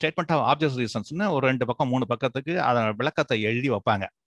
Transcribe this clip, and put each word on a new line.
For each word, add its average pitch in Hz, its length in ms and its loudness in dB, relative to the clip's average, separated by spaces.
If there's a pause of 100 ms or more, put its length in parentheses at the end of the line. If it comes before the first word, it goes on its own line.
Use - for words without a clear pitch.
statement 160 260 -2
of 139 240 4
objects 135 320 0
ரீசன்ஸ்னு 160 440 -4
ஒரு 135 160 2
ரெண்டு 127 200 2
பக்கம் 127 220 -2
மூணு 127 180 0
பக்கத்துக்கு 139 560 -2
அதன் 117 340 2
விளக்கத்தை 127 460 -2
எழுதி 120 280 0
வைப்பாங்க 101 360 0 (200)